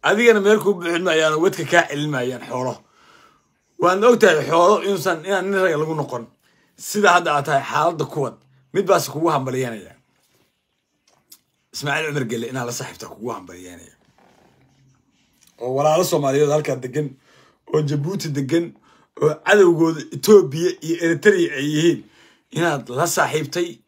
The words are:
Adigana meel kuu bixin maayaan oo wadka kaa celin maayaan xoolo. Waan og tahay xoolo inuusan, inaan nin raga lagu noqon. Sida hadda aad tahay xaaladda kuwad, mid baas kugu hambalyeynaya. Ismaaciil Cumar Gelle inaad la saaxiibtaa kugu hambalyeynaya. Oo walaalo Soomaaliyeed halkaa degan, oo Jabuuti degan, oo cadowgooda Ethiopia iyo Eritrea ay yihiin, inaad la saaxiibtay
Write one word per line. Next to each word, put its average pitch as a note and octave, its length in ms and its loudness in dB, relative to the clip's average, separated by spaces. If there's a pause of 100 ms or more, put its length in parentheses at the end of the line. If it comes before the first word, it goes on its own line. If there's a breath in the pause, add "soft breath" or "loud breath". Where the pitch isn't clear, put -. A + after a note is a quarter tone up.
Adigana G#3+ 380 4
meel G#3 200 4
kuu G3 140 2
bixin E3+ 280 -4
maayaan D#3+ 320 2
oo D#3 80 0
wadka F#3 220 -2
kaa E3+ 240 2
celin D3 220 -6
maayaan B2+ 360 -6
xoolo. B2+ 280 -6 (1040 soft breath)
Waan F#3 260 2
og A#3+ 160 6
tahay D#3+ 260 4
xoolo E3+ 380 4
inuusan, F3 400 -2
inaan F#3+ 260 -2
nin G3 120 -2
raga E3 160 0
lagu D#3 160 -4
noqon. B2+ 320 -8 (500)
Sida G3+ 400 0
hadda E3+ 180 0
aad C#3 120 0
tahay C#3 180 0
xaaladda D#3 400 -2
kuwad, C3+ 300 -6 (400)
mid F#3+ 120 -2
baas F3+ 240 2
kugu D#3+ 220 -2
hambalyeynaya. B2+ 600 -6 (1800)
Ismaaciil D3 380 -4
Cumar C#3+ 180 -4
Gelle A#2 180 -6
inaad B2+ 180 -8
la A#2+ 60 -10
saaxiibtaa A#2 360 -12
kugu A2 240 -12
hambalyeynaya. F2+ 600 -18 (1700)
Oo B2+ 140 -6
walaalo D3+ 300 2
Soomaaliyeed C#3+ 460 2
halkaa D3+ 260 0
degan, B2+ 320 -6 (600 soft breath)
oo D3+ 140 2
Jabuuti D3+ 460 -4
degan, C#3+ 380 -2 (500 soft breath)
oo D3+ 180 0 (120)
cadowgooda E3+ 540 4 (120)
Ethiopia E3 580 4 (120)
iyo D#3+ 220 -4
Eritrea E3 520 2
ay C#3 180 -4
yihiin, D#3+ 260 2 (520 soft breath)
inaad D#3 360 -2
la C3+ 180 -2
saaxiibtay D#3 640 -2 (200)